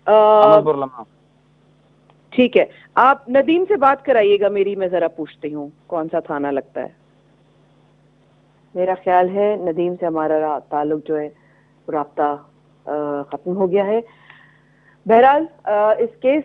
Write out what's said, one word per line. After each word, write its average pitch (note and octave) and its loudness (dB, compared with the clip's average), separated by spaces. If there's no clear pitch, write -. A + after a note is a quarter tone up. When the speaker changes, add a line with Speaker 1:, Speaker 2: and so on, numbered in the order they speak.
Speaker 1:
अ, G3+ 2
Speaker 2:
अहमदपुर G#3+ 6
लम्हा। C3 -8
Speaker 1:
ठीक B3 2
है, F3 0
आप C4+ 2
नदीम D#4+ 2
से F#4+ -2
बात C#4 0
कराइएगा G3+ 2
मेरी, G3+ -2
मैं F#3 -4
जरा E3+ -2
पूछती D#3 -12
हूँ D3 -12
कौन D#3+ -6
सा E3 -4
थाना C#3+ -6
लगता C3+ -6
है। - -14
मेरा F#3 -2
ख्याल F3+ 0
है G3 -2
नदीम F3 -4
से F3+ -6
हमारा D#3 -2
रा-, D3+ -4
ताल्लुक D3+ -6
जो D#3 -4
है, D3+ -8
वो D3 -10
राब्ता, D3 -4
अ, D3 -6
खत्म D3 -10
हो F#3+ -2
गया G3 0
है। A3 -2
बहरहाल, C4+ 4
अ, G#3+ 2
इस A#3 -2
केस C#4 -2